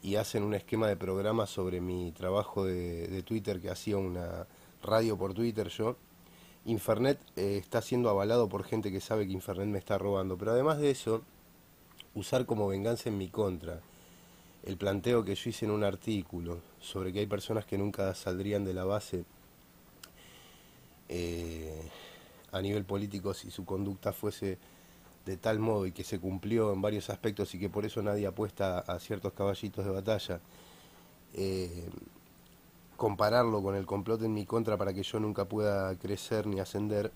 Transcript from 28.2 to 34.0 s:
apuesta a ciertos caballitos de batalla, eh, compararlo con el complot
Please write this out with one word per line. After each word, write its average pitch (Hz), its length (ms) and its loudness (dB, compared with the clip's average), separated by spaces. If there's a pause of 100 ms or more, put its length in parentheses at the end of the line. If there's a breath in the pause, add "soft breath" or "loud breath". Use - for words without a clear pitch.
apuesta 95 540 0
a 90 180 -4
ciertos 98 340 -4
caballitos 98 540 -2
de 98 40 0
batalla, 95 480 0 (960 loud breath)
eh, 90 560 -4 (1120)
compararlo 107 640 4
con 98 120 2
el 95 120 0
complot 101 360 0